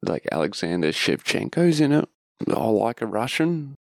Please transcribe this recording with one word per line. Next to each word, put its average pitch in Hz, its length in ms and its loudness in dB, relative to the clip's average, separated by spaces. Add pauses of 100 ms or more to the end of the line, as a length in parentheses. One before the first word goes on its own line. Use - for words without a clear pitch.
Like, - 280 -4
Alexander 82 580 -2
Shevchenko's - 920 0
in 147 120 4
it. 151 160 2 (400)
I - 160 0
like 110 360 2
a 117 60 -4
Russian. 139 760 -2